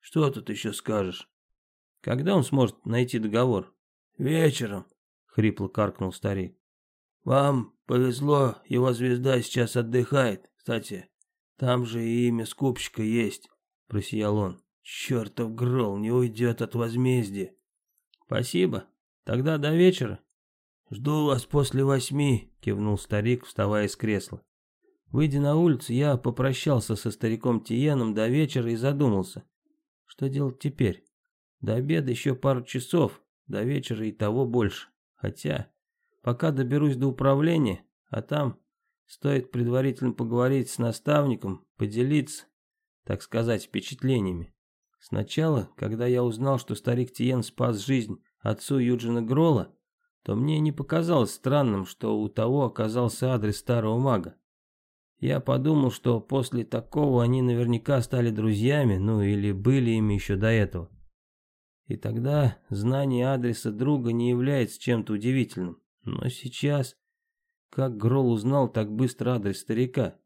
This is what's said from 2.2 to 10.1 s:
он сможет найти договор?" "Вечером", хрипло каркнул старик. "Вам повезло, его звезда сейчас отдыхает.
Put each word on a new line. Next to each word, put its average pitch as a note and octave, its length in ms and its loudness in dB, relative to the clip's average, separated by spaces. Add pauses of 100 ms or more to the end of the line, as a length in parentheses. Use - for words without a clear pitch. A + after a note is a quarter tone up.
он D#3 100 4
сможет B2+ 420 0
найти B2 320 0
договор?" A2 560 0 (440)
"Вечером", C3 680 0 (400)
хрипло G#2 420 0
каркнул G2+ 440 -2
старик. F#2+ 440 -6 (680)
"Вам C3+ 500 2 (120)
повезло, B2+ 680 2 (100)
его B2+ 260 2
звезда B2 500 0
сейчас A#2+ 340 -2
отдыхает. A#2+ 800 0